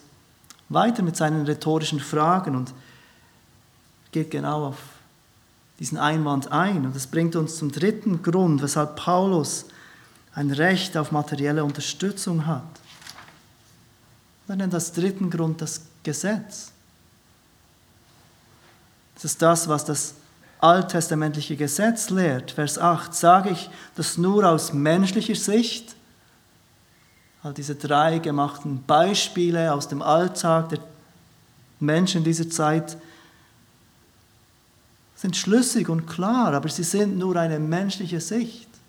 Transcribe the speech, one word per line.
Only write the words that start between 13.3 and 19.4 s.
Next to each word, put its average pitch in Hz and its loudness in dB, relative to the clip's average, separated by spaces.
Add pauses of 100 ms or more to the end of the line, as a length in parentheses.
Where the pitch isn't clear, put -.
Er 196 -6
nennt 190 -2
als 170 -4
dritten 185 -2
Grund 165 -2
das - -8 (220)
Gesetz. - -6 (2500)
Das - -14
ist - -4